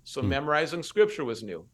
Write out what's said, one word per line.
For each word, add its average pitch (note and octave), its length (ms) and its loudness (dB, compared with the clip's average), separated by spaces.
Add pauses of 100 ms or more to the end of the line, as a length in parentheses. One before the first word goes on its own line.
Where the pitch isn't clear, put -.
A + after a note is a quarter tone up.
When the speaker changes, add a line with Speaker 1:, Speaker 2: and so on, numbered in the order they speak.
Speaker 1:
so - 180 -8
Speaker 2:
Hmm. G#2 60 2
Speaker 1:
memorizing D3+ 560 0
scripture G#3 400 2
was A2+ 180 -6
new. F2 320 -10